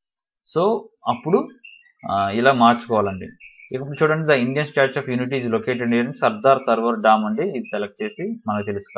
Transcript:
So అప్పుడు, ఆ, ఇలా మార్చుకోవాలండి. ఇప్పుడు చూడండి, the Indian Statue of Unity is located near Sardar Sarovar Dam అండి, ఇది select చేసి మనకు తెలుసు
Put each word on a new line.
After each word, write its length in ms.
So 100
అప్పుడు, 260
ఆ, 180
ఇలా 140
మార్చుకోవాలండి. 640
ఇప్పుడు 280
చూడండి, 280
the 140
Indian 260
Statue 320
of 140
Unity 260
is 120
located 380
near 180
Sardar 440
Sarovar 380
Dam 240
అండి, 160
ఇది 80
select 280
చేసి 220
మనకు 180
తెలుసు 320